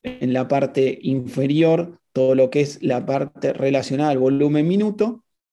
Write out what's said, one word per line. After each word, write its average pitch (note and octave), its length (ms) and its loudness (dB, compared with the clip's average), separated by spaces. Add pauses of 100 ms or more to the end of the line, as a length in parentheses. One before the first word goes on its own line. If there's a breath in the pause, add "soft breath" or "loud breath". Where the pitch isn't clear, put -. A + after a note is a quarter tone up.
en C3 300 -4
la B2+ 160 -2
parte C3+ 540 0
inferior D3 960 0 (140)
todo C3 220 2
lo C3 160 4
que D3 120 0
es C#3+ 200 -4
la B2 240 -2
parte C#3 460 -4
relacionada C3+ 580 0
al C3+ 80 0
volumen D3 480 2
minuto, G#3 580 -2 (280)